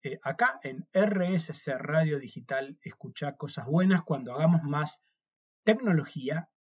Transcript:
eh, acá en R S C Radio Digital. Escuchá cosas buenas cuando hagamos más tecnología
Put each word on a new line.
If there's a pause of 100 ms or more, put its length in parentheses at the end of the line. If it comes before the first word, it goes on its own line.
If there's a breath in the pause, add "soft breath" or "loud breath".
eh,
acá
en
R
S
C
Radio
Digital.
Escuchá
cosas
buenas
cuando
hagamos
más (580)
tecnología (100)